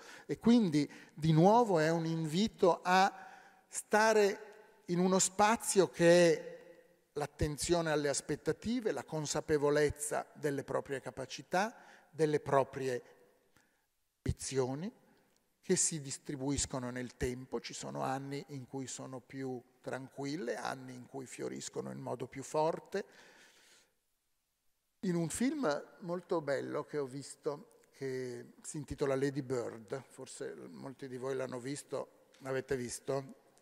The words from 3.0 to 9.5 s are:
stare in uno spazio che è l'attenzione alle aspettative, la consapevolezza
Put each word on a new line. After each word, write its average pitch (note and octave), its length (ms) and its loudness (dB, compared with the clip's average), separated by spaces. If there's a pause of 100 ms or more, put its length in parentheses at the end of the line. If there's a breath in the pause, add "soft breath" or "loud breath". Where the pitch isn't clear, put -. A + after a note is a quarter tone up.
stare - 1160 2
in F3 120 0
uno F#3 200 4
spazio G#3 680 4
che E3+ 440 8
è - 220 -4 (600)
l'attenzione D#3 760 -2
alle D3 180 2
aspettative, F3 840 -2
la B2 120 -4
consapevolezza D3 1300 0